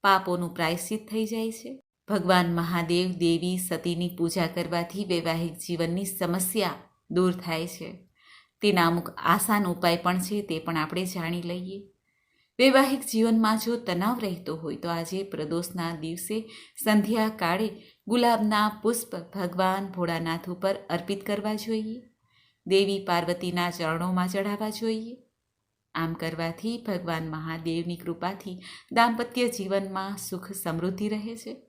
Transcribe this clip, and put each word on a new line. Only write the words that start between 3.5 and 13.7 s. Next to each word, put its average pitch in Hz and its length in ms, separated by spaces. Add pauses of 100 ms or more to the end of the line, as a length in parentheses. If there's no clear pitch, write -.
સતીની 175 600
પૂજા 170 300
કરવાથી 170 580
વૈવાહિક 165 480
જીવનની 170 520
સમસ્યા 185 680 (380)
દૂર 180 200
થાય 170 360
છે. - 420 (520)
તેના 180 260
અમુક 170 220
આસાન 208 560
ઉપાય 175 320
પણ 180 220
છે, 202 220
તે 165 180
પણ 165 180
આપણે 170 280
જાણી 175 360
લઈએ. 185 460 (720)
વૈવાહિક 269 400
જીવનમાં 226 580
જો 233 180